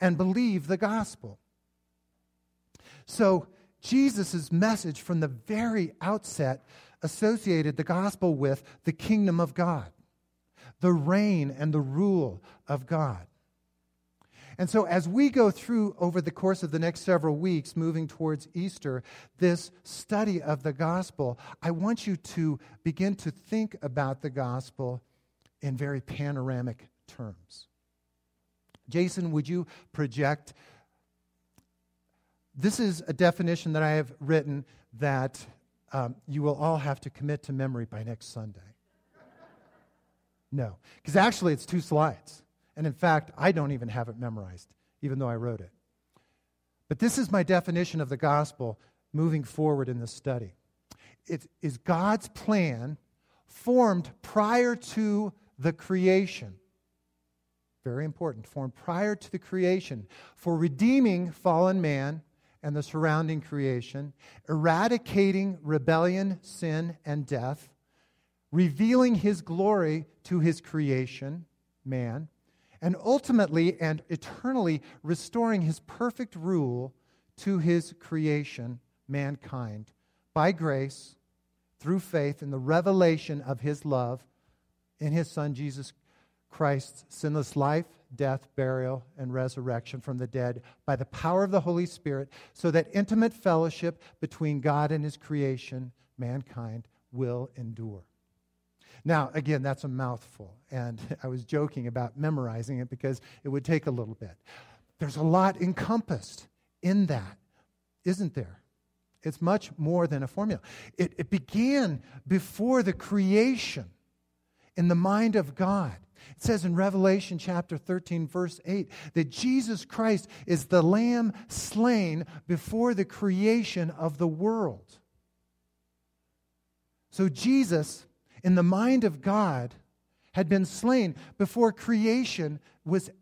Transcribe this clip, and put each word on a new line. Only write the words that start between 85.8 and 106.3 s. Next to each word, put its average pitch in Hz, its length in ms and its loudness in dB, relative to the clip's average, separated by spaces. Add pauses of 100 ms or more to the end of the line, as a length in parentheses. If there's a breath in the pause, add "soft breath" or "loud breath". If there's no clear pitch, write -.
Christ's - 600 -2
sinless 151 460 -4
life, 147 300 2 (300)
death, 135 400 -2
burial, 131 480 -4 (140)
and 127 160 -8
resurrection 127 680 -6
from 123 200 -8
the 127 80 -6
dead 123 340 -4 (240 soft breath)
by 139 100 0
the 127 100 -4
power 180 380 2
of 190 80 0
the 196 100 4
Holy 175 240 0
Spirit, 139 460 -6 (220 loud breath)
so 170 180 0
that 160 220 4
intimate 220 400 2
fellowship 165 680 0 (200 loud breath)
between 151 400 -2
God 147 300 2
and 151 120 -2
his 151 140 -6
creation, 131 720 -4 (260)
mankind, 120 720 -8 (240)
will 123 440 -4
endure. 110 500 -12 (1000 soft breath)
Now, 156 300 2
again, 147 280 0
that's 135 220 -4
a 147 40 -8
mouthful, 123 680 -8 (160)
and 120 280 -8 (120)
<laughs> - 120 -12
I 135 40 -8
was 127 160 -6
joking 147 440 -2
about 120 300 -4
memorizing 127 640 -4
it 123 100 -8
because 131 320 -4 (220 loud breath)
it 143 60 -8
would 135 160 -4
take 160 220 2
a 143 40 0
little 113 240 -6
bit. 90 200 -16 (640 loud breath)
There's 151 180 -6
a 151 60 0
lot 185 380 4
encompassed 180 840 -4 (340)